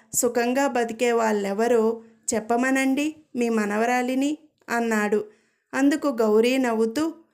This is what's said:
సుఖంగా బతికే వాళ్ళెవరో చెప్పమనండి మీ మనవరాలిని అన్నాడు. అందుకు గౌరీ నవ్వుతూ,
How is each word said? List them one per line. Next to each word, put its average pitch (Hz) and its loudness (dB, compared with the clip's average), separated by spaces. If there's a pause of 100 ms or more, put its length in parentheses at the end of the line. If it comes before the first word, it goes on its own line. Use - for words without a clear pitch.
(140)
సుఖంగా 247 0
బతికే 240 -2
వాళ్ళెవరో 220 0 (320)
చెప్పమనండి 262 0 (200)
మీ 240 0
మనవరాలిని 247 -2 (300)
అన్నాడు. 214 0 (500)
అందుకు 285 2
గౌరీ 226 2
నవ్వుతూ, 233 -2 (220)